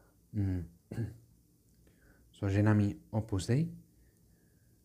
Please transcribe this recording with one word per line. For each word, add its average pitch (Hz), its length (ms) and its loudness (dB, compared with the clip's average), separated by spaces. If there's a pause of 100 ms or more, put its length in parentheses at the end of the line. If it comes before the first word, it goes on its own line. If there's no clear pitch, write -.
(360)
mm, 92 560 -4
<clears throat> - 1400 -16
so 101 160 -2
ženami 104 640 2
Opus 101 320 -4
Dei, 156 240 0 (1120)